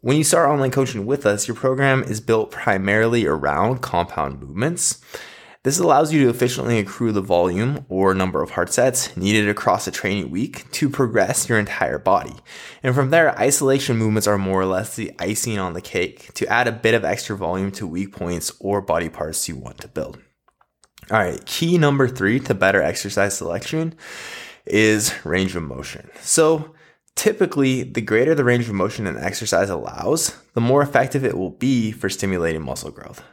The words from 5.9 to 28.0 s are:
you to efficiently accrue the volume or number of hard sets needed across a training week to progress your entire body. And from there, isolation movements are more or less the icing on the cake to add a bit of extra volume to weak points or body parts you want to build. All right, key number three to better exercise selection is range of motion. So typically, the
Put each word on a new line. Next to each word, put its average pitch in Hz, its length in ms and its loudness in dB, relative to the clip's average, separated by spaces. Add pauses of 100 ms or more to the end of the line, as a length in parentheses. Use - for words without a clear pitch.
you 151 140 4
to 123 60 6
efficiently 123 480 0
accrue 110 340 -2
the 104 80 0
volume 95 720 0
or 95 240 4
number 92 280 0
of 87 100 -6
hard 90 200 -2
sets - 420 0
needed 104 320 2
across 101 400 0
a 92 40 -6
training 98 400 -4
week - 400 -6
to - 180 -2
progress 120 600 0
your 113 80 4
entire 80 400 -2
body. - 380 0 (460)
And 127 120 2
from 135 160 2
there, 160 280 4
isolation 135 600 2
movements 110 280 2
are 104 120 2
more 95 240 0
or - 20 2
less 95 320 -2
the 107 220 -8
icing 107 400 -4
on 92 160 -4
the 87 80 -8
cake - 500 -6
to - 140 -4
add 120 200 2
a 117 60 -2
bit 113 220 2
of 107 100 0
extra 98 320 -4
volume 95 360 -4
to 98 140 -10
weak 95 260 -6
points 87 460 -6
or 98 220 0
body 82 300 -2
parts 80 400 -6
you 76 60 -8
want 62 260 -16
to - 60 -18
build. - 300 -10 (920)
All 110 80 2
right, 87 280 -2
key 170 320 0
number 143 280 4
three 117 340 0
to 131 140 0
better 98 280 4
exercise 98 520 0
selection 160 600 -6 (720)
is 107 480 2 (100)
range 92 320 -2
of 85 60 -6
motion. - 480 -12 (100)
So 156 540 2 (420)
typically, 135 680 2
the - 200 -6